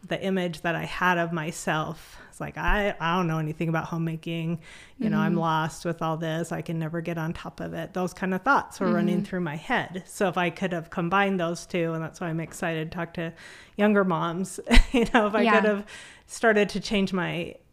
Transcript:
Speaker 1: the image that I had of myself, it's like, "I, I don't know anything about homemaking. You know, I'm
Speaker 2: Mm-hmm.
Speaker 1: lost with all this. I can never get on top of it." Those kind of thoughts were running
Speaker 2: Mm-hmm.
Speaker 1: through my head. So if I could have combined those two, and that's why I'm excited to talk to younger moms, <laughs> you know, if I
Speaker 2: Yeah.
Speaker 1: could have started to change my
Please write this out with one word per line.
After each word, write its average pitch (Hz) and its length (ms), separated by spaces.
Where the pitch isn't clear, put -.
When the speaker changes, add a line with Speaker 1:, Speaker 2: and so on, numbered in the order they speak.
Speaker 1:
the - 160
image 180 380
that 170 160
I 156 80
had 180 340
of 170 140
myself, 156 840
it's - 100
like, 143 160
"I, 190 440
I 165 160
don't 185 100
know 160 140
anything 156 280
about 160 180
homemaking. 165 720
You 226 120
know, 208 80
I'm 208 140
Speaker 2:
Mm-hmm. 170 80
Speaker 1:
lost 160 440
with 165 160
all 160 160
this. 160 360
I 160 100
can 165 160
never 160 220
get 165 180
on 160 140
top - 260
of 165 160
it." 165 200
Those 180 200
kind 190 180
of 185 100
thoughts - 360
were 220 140
running 208 240
Speaker 2:
Mm-hmm. 208 80
Speaker 1:
through 185 160
my 156 160
head. 185 500
So - 220
if 165 100
I 175 120
could 180 220
have 165 180
combined 190 500
those 170 260
two, 165 280
and 160 100
that's - 160
why 180 80
I'm 160 100
excited 160 540
to - 40
talk 170 180
to 170 180
younger 208 280
moms, 170 560
<laughs> - 160
you 233 200
know, 214 140
if 208 80
I 226 80
Speaker 2:
Yeah. 226 180
Speaker 1:
could 202 80
have 208 180
started 208 420
to 202 100
change 190 340
my 170 440